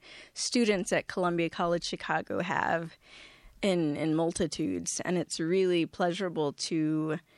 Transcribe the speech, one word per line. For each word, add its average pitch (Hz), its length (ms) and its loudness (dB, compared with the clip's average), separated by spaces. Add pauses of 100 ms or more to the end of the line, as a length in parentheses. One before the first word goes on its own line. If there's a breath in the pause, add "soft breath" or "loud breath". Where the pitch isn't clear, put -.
(360 loud breath)
students 208 580 2
at - 140 0
Columbia 170 420 0
College 175 360 0
Chicago - 560 -4
have 170 540 0 (680 loud breath)
in, 175 340 2
in 156 160 0
multitudes. 165 920 -2
And 180 140 0
it's - 220 -4
really 175 480 2
pleasurable 175 680 -2 (140)
to 156 500 0 (200 soft breath)